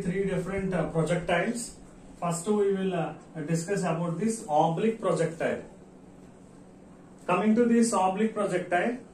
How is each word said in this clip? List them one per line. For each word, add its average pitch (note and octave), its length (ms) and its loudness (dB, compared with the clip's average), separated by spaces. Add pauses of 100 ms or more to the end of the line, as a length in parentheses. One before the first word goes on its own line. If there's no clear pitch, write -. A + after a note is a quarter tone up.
three F#3+ 220 -2
different, F#3 460 -2
uh, E3 180 0
projectiles. F3 880 0 (420)
First E3+ 280 -2
we G3+ 260 2
will, F#3+ 200 0
uh, E3 200 -4 (340)
discuss E3+ 320 -2
about E3+ 400 -2
this A3 280 -2
oblique E3+ 540 2
projectile. D#3+ 640 -2 (1600)
Coming G#3 300 4
to A#3+ 100 6
this A#3 260 4
oblique G3+ 440 2
projectile, F#3 640 0 (140)